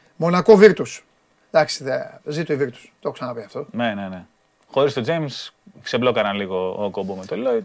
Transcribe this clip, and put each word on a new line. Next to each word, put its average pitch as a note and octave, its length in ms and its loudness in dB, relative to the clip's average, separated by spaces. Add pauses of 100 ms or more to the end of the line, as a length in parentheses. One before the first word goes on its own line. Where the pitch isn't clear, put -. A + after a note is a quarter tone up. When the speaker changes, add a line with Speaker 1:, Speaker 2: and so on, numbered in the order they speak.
(160)
Speaker 1:
Μονακό F3 400 6
Βίρτους. F#3 480 6 (460)
Εντάξει, D3+ 340 0
δε... C3+ 120 -4 (280)
ζήτω D#3 280 -6
η C#3+ 40 -2
Βίρτους. B2+ 260 -4
Το - 260 -10
έχω C3+ 40 -8
ξαναπεί B2 280 -10
αυτό. A#2+ 300 -14
Speaker 2:
Ναι, A2+ 240 -4
ναι, G2 140 -8
ναι. F2+ 160 -14 (460)
Χωρίς C#3 240 2
τον B2+ 80 -4
Τζέιμς, D3+ 480 -6 (320)
Ξεμπλόκανα A#2 500 0
λίγο F#2 520 -4
ο G2+ 60 -4
Κόμπο F#2+ 240 -6
με F#2 100 -12
το - 140 -8
Lloyd A#3+ 260 -2